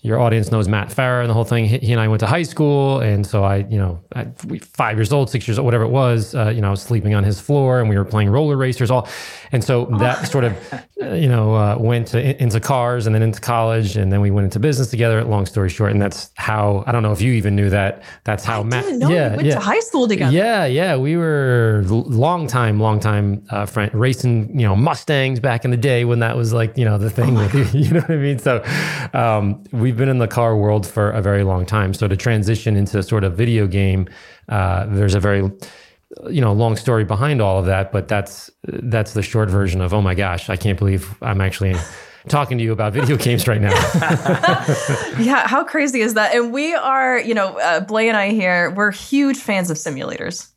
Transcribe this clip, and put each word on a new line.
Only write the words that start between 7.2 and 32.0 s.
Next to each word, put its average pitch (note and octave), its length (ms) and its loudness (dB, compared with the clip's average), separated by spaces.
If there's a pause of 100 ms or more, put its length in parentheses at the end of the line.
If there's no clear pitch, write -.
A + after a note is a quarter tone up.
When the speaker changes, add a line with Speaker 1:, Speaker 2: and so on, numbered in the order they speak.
Speaker 1:
his G2+ 160 0
floor C3+ 400 2
and A2 80 2
we G#2 80 2
were G2 80 2
playing G#2 240 0
Roller C#3 300 2
Racers B2+ 320 0
all. B2 180 2 (420)
And A#2+ 140 0
so B2 220 0 (140)
that B2 280 0
Speaker 2:
<laughs> - 20 -6
Speaker 1:
sort C3+ 140 0
of, G#2+ 140 -2 (420)
uh, D4+ 140 -6
you E3 120 2
know, A2 280 2
uh, G#2 260 2
went A#2 280 0
to, A#2 120 0
in-, B2+ 160 0
into A2+ 240 0
cars B2 460 0
and A2 80 2
then A2 80 2
into A2 180 0
college. A2+ 560 0
And F#2+ 160 0
then G2+ 80 2
we G2+ 100 2
went G2+ 140 2
into G2 160 -2
business C3 300 0
together, A2+ 340 0
long G#2 220 0
story F#2+ 240 -2
short. G#2 200 0
And G2+ 120 2
that's - 320 -4
how, G#2 520 -2
I A#2+ 60 0
don't A#2 100 2
know G#2+ 100 2
if G2 100 -2
you B2 100 2
even G2+ 240 2
knew G2+ 140 2
that, G2 320 0 (220)
that's G#2+ 200 -4
how A2+ 160 -2
Speaker 3:
I G#2 40 -4
Speaker 1:
Matt, B2 200 -2
Speaker 3:
didn't D#4 140 -2
know D3+ 100 2
Speaker 1:
yeah, D#3 220 2
Speaker 3:
we G#2 60 -2
went C#3+ 120 2
Speaker 1:
yeah. D3 60 2
Speaker 3:
to - 60 -2
high G3+ 200 0
school C#4+ 260 0
together. D#3+ 300 2
Speaker 1:
Yeah, G3+ 300 0
yeah. D3+ 300 0
We C#3+ 200 0
were B2+ 720 2
l-, A2+ 140 2
long D3+ 440 0
time, A#2 320 2
long G#2+ 220 2
time, G2+ 480 0
uh, G#2 160 -4
friend, G#2 300 -2
racing, A#2 560 0 (100)
you A#2 60 4
know, G2 100 4
Mustangs C3+ 640 0
back A#2 240 -2
in B2+ 60 0
the A#2+ 80 2
day B2 260 2
when A#2+ 140 2
that A#2 180 0
was A2+ 160 0
like, A2+ 240 0
you B2+ 80 2
know, G#2+ 140 2
the G#2+ 100 0
thing A#2 220 0
Speaker 3:
Oh - 20 4
my G#2+ 140 2
Speaker 1:
with, B2 280 0
<laughs> - 0 -
you C#3 160 2
know E3 100 2
what - 100 -4
I D#3+ 60 2
mean? C#3 220 0
So, B2 240 0 (520)
um, G#2+ 580 0
we've A#2+ 220 0
been C3 140 0
in B2+ 100 0
the A#2 80 2
car A2+ 300 0
world G#2 280 2
for G#2 280 0
a A2 100 -2
very G2+ 220 2
long F#2 200 0
time. G2 300 0
So G#2 140 -2